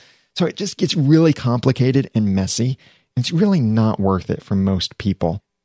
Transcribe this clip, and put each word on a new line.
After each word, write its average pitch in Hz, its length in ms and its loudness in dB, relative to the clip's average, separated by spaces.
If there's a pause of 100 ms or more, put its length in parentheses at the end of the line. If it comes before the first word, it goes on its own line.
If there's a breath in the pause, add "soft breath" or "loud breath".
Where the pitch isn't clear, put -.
(340 soft breath)
So 175 120 -2
it - 100 -8
just 196 200 -8
gets - 200 -2
really 156 360 4
complicated 127 840 0
and 104 200 0
messy. 113 420 -2 (400 soft breath)
It's 127 140 -2
really 185 300 2
not 110 400 0
worth 95 280 0
it - 140 -6
for 101 140 -4
most 98 420 -2
people. 92 420 -2 (240)